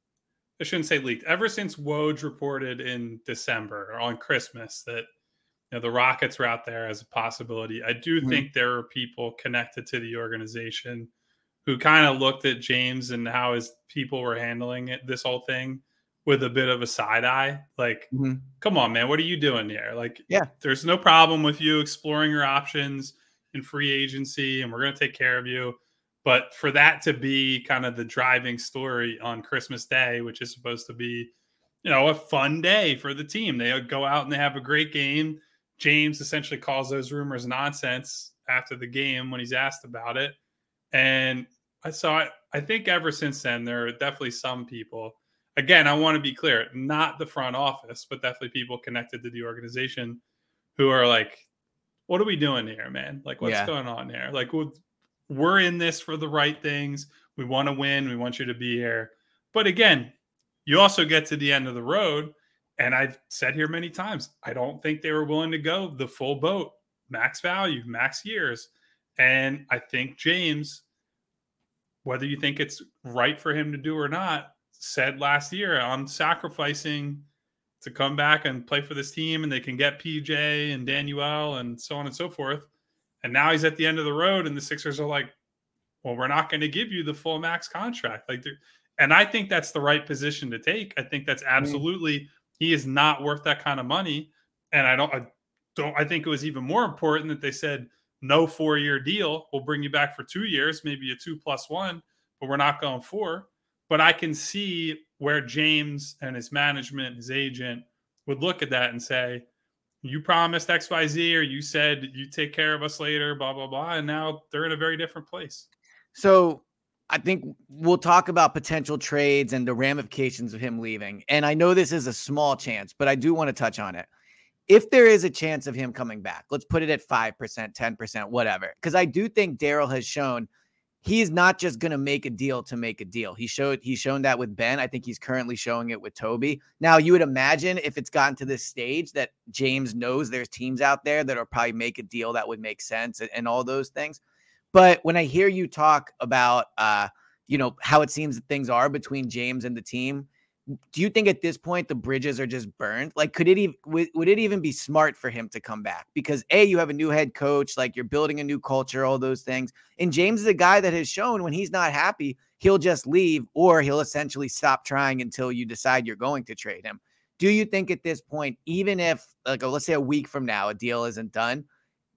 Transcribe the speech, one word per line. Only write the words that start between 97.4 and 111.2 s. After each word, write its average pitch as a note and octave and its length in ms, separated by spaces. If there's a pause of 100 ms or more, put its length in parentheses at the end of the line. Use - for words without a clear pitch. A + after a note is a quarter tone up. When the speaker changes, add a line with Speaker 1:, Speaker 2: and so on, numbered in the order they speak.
Speaker 1:
they C#3 100
said, C3+ 380 (320)
"No D3 240
four-year D3 540
deal. D#3 520
We'll C3+ 100
bring D3 200
you C#3+ 80
back C#3+ 260
for C3+ 80
two F#3+ 200
years, D#3 400
maybe C3+ 280
a A#2+ 40
two D#3+ 200
plus C#3+ 320
one, F3 340 (380)
but C3+ 80
we're C#3 80
not C#3+ 240
going C3 220
four." F#3+ 460 (400)
But D#3 120
I E3 120
can E3 220
see E3 720 (120)
where D3 220
James D3 800
and C3 160
his A#2+ 160
management, C#3 640
his A#2+ 140
agent, B2+ 520 (440)
would C#3 140
look F3 220
at C3 80
that B2 200
and A#2+ 120
say, B2 400 (600)
"You C#3 180
promised E3+ 500
X, E3+ 200
Y, E3 180
Z, E3+ 280